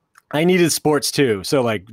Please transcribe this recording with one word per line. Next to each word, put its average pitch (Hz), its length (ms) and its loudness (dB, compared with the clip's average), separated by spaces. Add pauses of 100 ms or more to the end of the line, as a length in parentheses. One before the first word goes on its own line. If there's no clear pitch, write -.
(320)
I 151 120 -2
needed 175 300 2
sports 151 380 -2
too. 110 340 0
So, 143 160 0
like, 107 300 -2